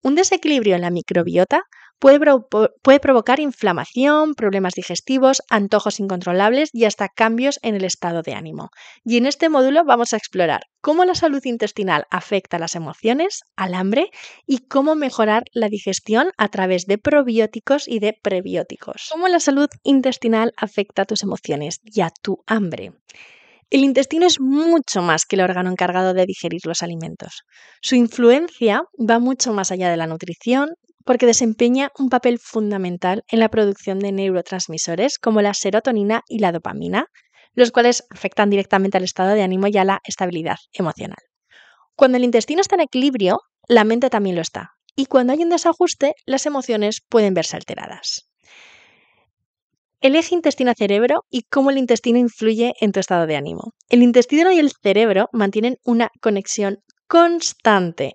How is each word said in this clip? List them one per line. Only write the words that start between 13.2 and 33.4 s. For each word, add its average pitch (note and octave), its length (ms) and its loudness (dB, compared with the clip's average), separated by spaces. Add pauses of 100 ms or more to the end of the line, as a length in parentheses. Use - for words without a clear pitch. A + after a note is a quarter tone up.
al F#3 200 -6
hambre G#3 340 0 (380)
y C4 180 -2
cómo C#4+ 300 0
mejorar A#3 480 0 (100)
la A3 160 -2
digestión G#3+ 680 -2
a G#3 120 0
través F#3 380 -2
de G3 100 0
probióticos B3 920 0
y A#3 120 -4
de G#3 200 -2
prebióticos. - 920 -6
¿Cómo E4+ 160 -2
la F4 120 2
salud C#4+ 300 2 (140)
intestinal B3 760 0
afecta G3+ 460 -4
a - 20 0
tus G#3 160 -6
emociones D#3+ 600 -8
y G#3+ 180 -4
a E3 80 0
tu - 380 -8
hambre? E3+ 460 -4 (760)
El C#4 160 4
intestino C#4 400 2
es E4+ 160 4
mucho C#4+ 600 0
más F3 240 0
que - 120 -2
el F#3+ 60 2
órgano F3+ 280 -2
encargado F3+ 420 0
de F#3 120 2
digerir E3+ 400 -8
los E3 180 -6
alimentos. E3 600 -12 (380)
Su - 140 -2
influencia A#3+ 880 2 (160)
va A#3 200 2
mucho B3+ 340 -2
más G3 180 -4
allá F#3 180 -2
de E3+ 60 0
la E3 120 -4
nutrición, A3+ 640 -4 (340)
porque B3 200 2
desempeña A#3+ 720 2
un C4+ 120 -2
papel A#3+ 280 0
fundamental G3 920 -4
en A3+ 100 0
la A3 100 4